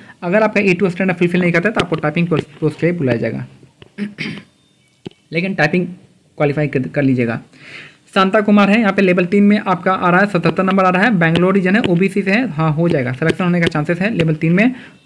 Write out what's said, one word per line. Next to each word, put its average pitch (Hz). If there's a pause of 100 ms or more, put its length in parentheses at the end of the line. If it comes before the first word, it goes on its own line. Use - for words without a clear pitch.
(220)
अगर 185
आपका 214
ए 196
टू 180
standard 180
fulfill 180
नहीं 175
करता 170
है 240
तो 160
आपको -
typing 151
पोस्ट, 165 (120)
पोस्ट 151
के 160
लिए 175
बुलाया 123
जाएगा, 117 (540)
<clears throat> 208 (1300)
लेकिन 180
typing 175 (500)
qualify 151
कर, 131
कर 147
लीजिएगा। 120 (760)
शांता 196
कुमार 208
है, 214
यहाँ 202
पे 196
लेवल 180
तीन 202
में 208
आपका 185
आ 185
रहा 175
है, 202
सतहत्तर 170
नंबर 190
आ 185
रहा 180
है, 240
बेंगलोर 175
रीजन 190
है, 233
ओबीसी 190
से 190
है, 226
हाँ, 156
हो 165
जाएगा, 131
Selection 160
होने 175
का 170
chances 170
है। 214
level 160
तीन 160
में 226 (320)